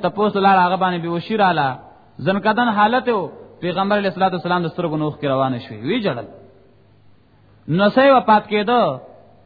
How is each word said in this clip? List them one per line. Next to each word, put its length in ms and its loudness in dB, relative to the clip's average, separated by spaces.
تپوس 280 -2
لاړ، 300 4
هغه 180 0
باندې 200 -2
بېهوشي 400 -4
راله، 240 2
زنکدن 440 0
حالت 300 2
و. 200 -2
پیغمبر 360 -2
علیه 140 -2
الصلاة 240 0
والسلام 280 -2
د 100 -2
سترګو 240 -4
نه 100 -2
اوښکې 260 -6
روانې 320 0
شوې، 220 -14
وی 160 -2
ژړل. 240 -4
نو 180 2
سړی 160 6
وفات 400 4
کېده. 480 0